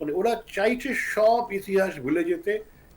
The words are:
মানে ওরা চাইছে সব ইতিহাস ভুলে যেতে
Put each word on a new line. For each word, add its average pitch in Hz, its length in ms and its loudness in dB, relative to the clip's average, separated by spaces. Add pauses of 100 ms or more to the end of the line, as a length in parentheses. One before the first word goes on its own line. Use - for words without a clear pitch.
মানে 151 100 -4
ওরা 220 300 0 (120)
চাইছে 240 400 0
সব 226 580 2
ইতিহাস 190 480 0
ভুলে 151 240 0
যেতে 175 360 -2 (380)